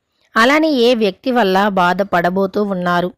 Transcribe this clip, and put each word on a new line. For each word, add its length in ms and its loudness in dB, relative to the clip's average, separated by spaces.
అలానే 440 2
ఏ 160 4
వ్యక్తి 360 -4
వల్ల 260 0
బాధపడబోతూ 920 -2
ఉన్నారు? 540 -2